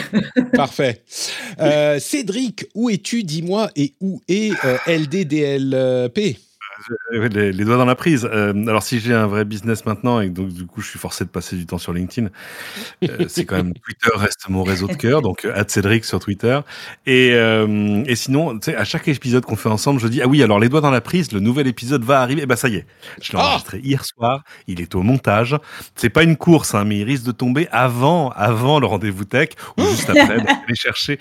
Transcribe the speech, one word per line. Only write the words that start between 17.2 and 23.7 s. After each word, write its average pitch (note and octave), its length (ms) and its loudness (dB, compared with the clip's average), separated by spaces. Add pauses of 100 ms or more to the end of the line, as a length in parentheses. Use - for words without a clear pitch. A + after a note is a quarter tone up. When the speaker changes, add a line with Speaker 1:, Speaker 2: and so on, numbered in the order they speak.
Speaker 3:
euh, G#2+ 720 4
et B2 80 0
sinon, C3+ 460 0
tu - 100 -12
sais, D#3+ 60 -4
à G#2 80 -2
chaque - 240 -4
épisode B2+ 360 0
qu'on A2 120 -4
fait A2+ 120 -4
ensemble, C3 320 2
je A2+ 60 0
dis, « B2 160 0
Ah B2 60 2
oui, C#3+ 120 6
alors, G#2 200 6
les A#2 80 6
doigts D3+ 120 2
dans D3 120 4
la B2 80 2
prise, F3 320 -2
le G2+ 80 0
nouvel B2 260 2
épisode B2 380 -2
va C3+ 160 4
arriver. » C3+ 240 0
Eh - 20 -4
ben, B2+ 80 2
ça - 140 0
y G#2+ 80 0
est, D#2 100 -6 (340)
je - 120 -10
l'ai - 80 -2
Speaker 2:
Ah ! C#4 80 2
Speaker 3:
enregistré G3 340 -4